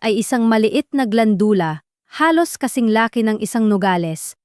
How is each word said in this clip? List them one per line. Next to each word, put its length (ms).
ay 160
isang 320
maliit 400
na 160
glandula, 800
halos 400
kasing 320
laki 320
ng 160
isang 320
nogales 720